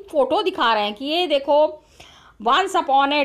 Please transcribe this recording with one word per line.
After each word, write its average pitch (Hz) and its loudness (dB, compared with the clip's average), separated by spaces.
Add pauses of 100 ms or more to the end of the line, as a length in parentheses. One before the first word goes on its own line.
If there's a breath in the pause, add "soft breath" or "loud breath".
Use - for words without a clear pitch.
(120)
फोटो 302 0
दिखा 269 0
रहे 208 0
हैं 208 -6
कि 269 -14
ये 330 -2
देखो, 294 0 (580 loud breath)
once 359 0
upon 277 2
a 294 0